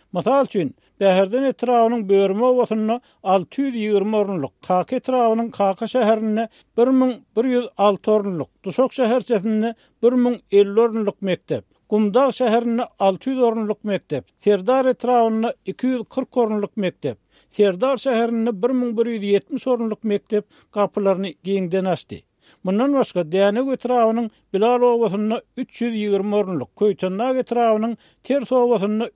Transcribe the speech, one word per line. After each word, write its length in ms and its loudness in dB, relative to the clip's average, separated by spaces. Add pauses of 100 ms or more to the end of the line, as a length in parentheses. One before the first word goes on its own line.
(120)
Mysal 320 2
üçin, 300 -4 (260)
Bäherden 420 2
etrawynyň 680 0
Böýürme 360 2
owasyna 560 0 (220)
alty 400 0
ýüz 120 -4
ýigirme 420 0
orunlyk, 360 -2 (140)
Kaka 300 0
etrawynyň 540 0
Kaka 360 -2
şäherine 600 0 (280)
bir 120 4 (100)
müň 140 2 (240)
bir 80 2
ýüz 220 0 (100)
alty 340 2
orunlyk, 380 0 (160)
Duşak 280 -2
şäherçesine 840 -2 (280)
bir 100 4
müň 280 0 (120)
elli 280 4
orunlyk 420 0
mektep, 420 -4 (260)
Gumdag 400 2
şäherine 560 0 (120)
alty 320 0
ýüz 120 -2
orunlyk 420 -2
mektep, 400 -6 (200)
Serdar 400 2
etrawyna 720 0 (120)
iki 200 -6
ýüz 180 -2
kırk 320 -8
orunlyk 400 -2
mektep, 420 -4 (320)
Serdar 460 0
şäherine 640 -2
bir 80 0
müň 260 -2
bir 100 2
ýüz 240 -4
ýetmiş 400 -2
orunlyk 340 -2
mektep 400 -2 (280)
gapylaryny 600 0 (100)
giňden 400 -2
açdy. 340 -4 (460)
Mundan 300 0
başga, 380 -2
Dänek 440 0
etrawynyň 540 0 (220)
Bilal 300 2
owasyna 580 0 (160)
üç 260 -8
ýüz 140 -2
ýigirme 400 -2
orunlyk, 400 -2
Köýtenlag 640 -2
etrawynyň 540 0 (260)
Ters 300 -2
owasyna 640 0